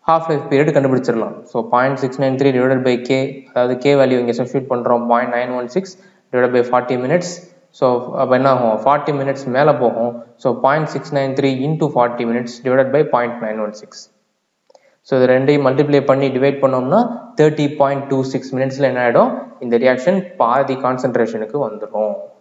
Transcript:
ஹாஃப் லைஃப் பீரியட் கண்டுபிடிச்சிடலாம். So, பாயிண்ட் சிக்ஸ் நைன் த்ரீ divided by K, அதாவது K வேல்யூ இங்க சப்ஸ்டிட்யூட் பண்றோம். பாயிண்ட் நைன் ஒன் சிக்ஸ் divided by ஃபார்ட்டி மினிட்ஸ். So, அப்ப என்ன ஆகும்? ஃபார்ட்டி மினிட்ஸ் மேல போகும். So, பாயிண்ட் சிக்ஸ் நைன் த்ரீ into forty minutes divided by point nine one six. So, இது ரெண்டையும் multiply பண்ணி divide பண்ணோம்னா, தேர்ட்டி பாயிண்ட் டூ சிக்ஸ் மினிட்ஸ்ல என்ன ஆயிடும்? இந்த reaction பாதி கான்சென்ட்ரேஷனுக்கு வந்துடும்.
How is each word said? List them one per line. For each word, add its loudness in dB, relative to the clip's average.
ஹாஃப் 2
லைஃப் 0
பீரியட் 2
கண்டுபிடிச்சிடலாம். 0
So, -6
பாயிண்ட் 0
சிக்ஸ் -6
நைன் 0
த்ரீ 4
divided 2
by 0
K, -2
அதாவது 0
K 2
வேல்யூ 4
இங்க 0
சப்ஸ்டிட்யூட் -4
பண்றோம். 0
பாயிண்ட் 0
நைன் -4
ஒன் -6
சிக்ஸ் -6
divided 2
by 4
ஃபார்ட்டி 0
மினிட்ஸ். -2
So, -2
அப்ப 2
என்ன 2
ஆகும்? 2
ஃபார்ட்டி 2
மினிட்ஸ் -4
மேல 2
போகும். -2
So, -2
பாயிண்ட் 2
சிக்ஸ் -8
நைன் -2
த்ரீ 2
into 0
forty 0
minutes -4
divided 2
by 2
point -2
nine -6
one -6
six. -20
So, 0
இது 6
ரெண்டையும் 4
multiply 2
பண்ணி 2
divide 0
பண்ணோம்னா, 0
தேர்ட்டி 2
பாயிண்ட் 0
டூ 0
சிக்ஸ் -6
மினிட்ஸ்ல -2
என்ன 2
ஆயிடும்? 2
இந்த 0
reaction 0
பாதி 0
கான்சென்ட்ரேஷனுக்கு -2
வந்துடும். -6